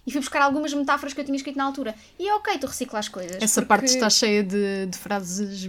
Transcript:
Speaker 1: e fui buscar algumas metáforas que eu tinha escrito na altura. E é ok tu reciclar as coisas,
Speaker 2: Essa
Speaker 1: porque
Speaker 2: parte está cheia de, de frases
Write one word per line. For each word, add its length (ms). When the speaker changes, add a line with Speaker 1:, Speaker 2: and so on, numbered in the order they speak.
Speaker 1:
e 60
fui 100
buscar 220
algumas 300
metáforas 400
que 80
eu 40
tinha 120
escrito 200
na 60
altura. 320
E 80
é 80
ok 240
tu 80
reciclar 320
as 100
coisas, 320
Speaker 2:
Essa 200
Speaker 1:
porque 60
Speaker 2:
parte 200
está 220
cheia 340
de, 440
de 120
frases 680